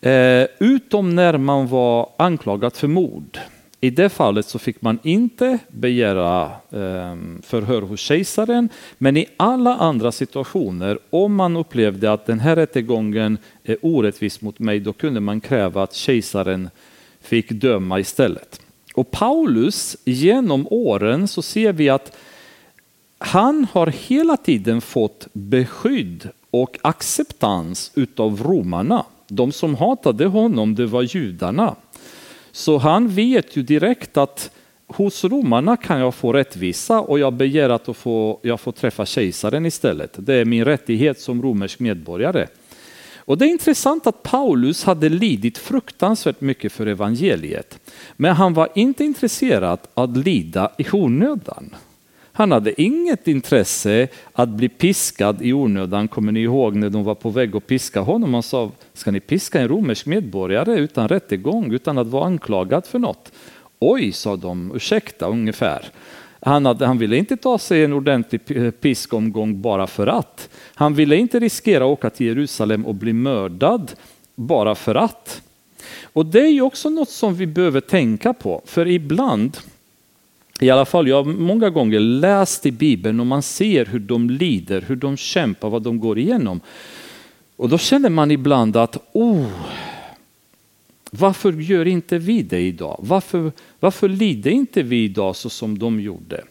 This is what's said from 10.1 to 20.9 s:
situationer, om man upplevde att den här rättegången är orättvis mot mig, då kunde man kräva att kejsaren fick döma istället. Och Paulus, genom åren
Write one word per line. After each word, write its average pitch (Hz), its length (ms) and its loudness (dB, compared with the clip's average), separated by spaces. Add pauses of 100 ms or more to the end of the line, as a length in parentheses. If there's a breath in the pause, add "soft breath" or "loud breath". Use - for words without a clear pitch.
situationer, 107 840 -4 (120)
om 202 240 2
man 180 220 2
upplevde 107 560 0
att 107 140 -2
den 113 140 -2
här 156 160 4
rättegången 110 840 0 (260 soft breath)
är 110 180 -2
orättvis 110 580 0
mot 107 180 -10
mig, 107 220 0
då 104 120 -6
kunde 131 280 -4
man 104 200 -4
kräva 98 420 0
att 95 120 -6
kejsaren 95 760 -2 (500 soft breath)
fick - 300 -2
döma 98 500 0
istället. - 600 -2 (340)
Och 131 160 0
Paulus, 220 960 0
genom 151 680 2
åren 143 580 0